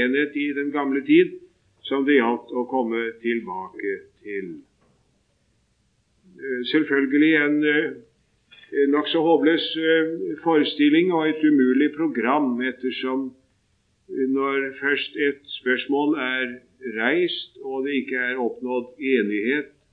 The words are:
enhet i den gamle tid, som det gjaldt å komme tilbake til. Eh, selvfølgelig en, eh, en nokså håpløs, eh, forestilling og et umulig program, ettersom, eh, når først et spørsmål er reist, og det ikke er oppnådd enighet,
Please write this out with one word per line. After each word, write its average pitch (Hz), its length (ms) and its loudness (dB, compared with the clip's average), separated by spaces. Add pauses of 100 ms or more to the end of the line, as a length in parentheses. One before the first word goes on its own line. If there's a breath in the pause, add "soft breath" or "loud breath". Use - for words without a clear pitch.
enhet 143 300 0
i 143 200 -2
den 143 160 -4
gamle 139 340 -2
tid, 170 300 6 (480)
som 139 220 -2
det 143 160 6
gjaldt 117 340 -2
å 123 160 -2
komme 117 480 -2
tilbake 101 720 -6 (320)
til. 98 320 -10 (1800)
Eh, 131 220 -6 (100)
selvfølgelig 147 640 2
en, 147 300 2
eh, 151 260 2 (800 loud breath)
en 143 240 2
nokså 151 240 0
håpløs, 160 560 4
eh, 160 720 0
forestilling 156 640 4
og 160 160 0
et 156 160 0
umulig 139 480 4
program, 131 680 0
ettersom, 127 720 -6 (760)
eh, 135 220 -2
når 135 480 -2
først 139 380 -2
et 143 240 0 (180)
spørsmål 139 560 0
er 127 300 -2 (500)
reist, 151 680 -2
og 135 200 -6
det 143 100 -4
ikke 131 220 -4
er 127 240 -4
oppnådd 123 600 -4
enighet, 127 680 0 (260)